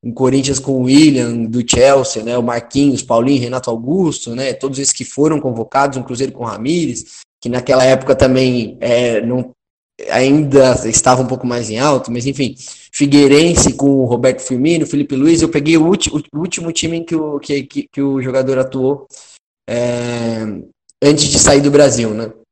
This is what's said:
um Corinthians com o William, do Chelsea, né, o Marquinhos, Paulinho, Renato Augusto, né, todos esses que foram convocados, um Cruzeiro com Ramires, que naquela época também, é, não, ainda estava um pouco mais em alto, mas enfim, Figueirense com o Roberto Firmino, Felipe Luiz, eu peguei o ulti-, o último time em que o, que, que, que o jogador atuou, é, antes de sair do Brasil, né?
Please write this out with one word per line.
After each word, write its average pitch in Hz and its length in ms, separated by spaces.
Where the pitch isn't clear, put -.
um 120 120
Corinthians 131 460
com 139 140
o 127 100
William, 127 600
do 113 260
Chelsea, 131 540
né, 117 140
o 120 60
Marquinhos, 123 580
Paulinho, 123 400
Renato 123 280
Augusto, 127 640
né, 131 180
todos 139 260
esses 139 140
que - 100
foram 147 380
convocados, 131 560
um 123 60
Cruzeiro 131 280
com - 140
Ramires, 120 720
que 120 80
naquela 127 340
época 131 320
também, 127 640
é, 120 420
não, 123 300
ainda 131 760
estava 127 340
um 123 60
pouco 127 180
mais 120 240
em 110 100
alto, 139 320
mas 123 140
enfim, 135 300
Figueirense 143 800
com 139 160
o 135 160
Roberto 123 360
Firmino, 147 440
Felipe 143 300
Luiz, 151 260
eu 160 80
peguei 156 280
o 156 80
ulti-, 175 260
o 147 280
último 170 320
time 165 260
em 165 60
que 165 120
o, 151 240
que, 143 240
que, 139 280
que 139 100
o 135 200
jogador 131 380
atuou, 131 480
é, 120 720
antes 151 220
de - 140
sair 143 220
do 143 100
Brasil, 120 420
né? 110 180